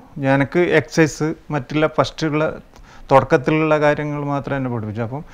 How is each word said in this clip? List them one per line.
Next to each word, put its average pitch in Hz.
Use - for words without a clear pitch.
എനിക്ക് 139
എക്സസൈസ് 156
മറ്റുള്ള 151
ഫസ്റ്റുള്ള 151
തുടക്കത്തിലുള്ള 156
കാര്യങ്ങൾ 147
മാത്രമേ 143
എന്നെ 131
പഠിപ്പിച്ചു. 107
അപ്പം 139